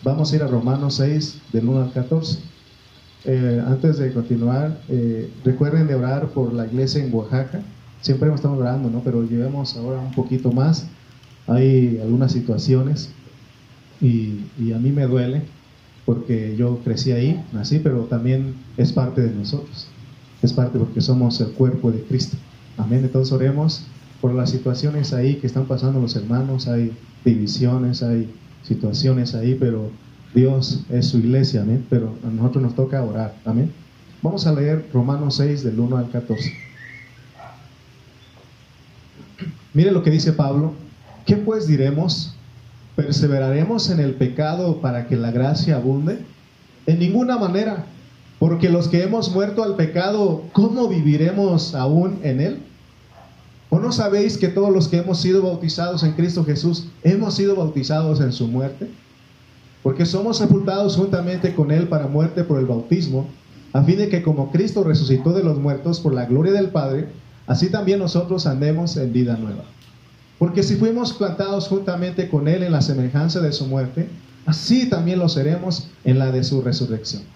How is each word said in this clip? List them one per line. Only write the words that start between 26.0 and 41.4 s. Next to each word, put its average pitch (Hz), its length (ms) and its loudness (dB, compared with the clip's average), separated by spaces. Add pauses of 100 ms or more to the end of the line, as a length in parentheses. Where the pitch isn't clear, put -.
hermanos. 127 520 -2
Hay 117 240 0 (320)
divisiones, 123 760 2
hay 117 280 0 (340)
situaciones 120 720 0
ahí, 120 240 0
pero 110 320 -2 (420)
Dios 131 560 4
es 120 180 2
su 120 120 2
iglesia, 123 420 2
amén. 117 280 0
Pero 110 260 0 (100)
a 117 40 -4
nosotros 120 340 0
nos 120 120 -2
toca 131 280 0
orar, 110 320 -4 (100)
amén. 117 260 0 (520)
Vamos 165 240 0
a 156 60 4
leer 151 380 0
Romanos 139 440 0
seis, 143 280 0
del 113 160 -2
uno 127 180 0
al 120 120 -4
catorce. 117 420 -4 (3250)
Mire 180 180 6
lo 185 120 2
que 151 80 4
dice 156 220 2
Pablo. 147 400 0 (520)
¿Qué 202 120 4
pues 208 300 -2